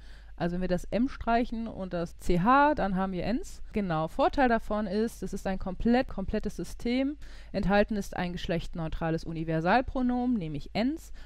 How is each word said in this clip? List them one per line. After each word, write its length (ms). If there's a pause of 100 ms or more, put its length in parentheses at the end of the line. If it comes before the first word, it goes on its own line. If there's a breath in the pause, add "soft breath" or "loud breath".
(400 soft breath)
Also 140
wenn 80
wir 60
das 160
M 260
streichen 560
und 260
das 260
C 220
H, 340
dann 220
haben 160
wir 120
Ens. 380 (120)
Genau, 340
Vorteil 400
davon 380
ist, 360
es 120
ist 120
ein 120
komplett, 500
komplettes 480
System. 600 (340 soft breath)
Enthalten 440
ist 200
ein 160
geschlechtsneutrales 920
Universalpronomen, 1160
nämlich 340
Ens, 400 (120)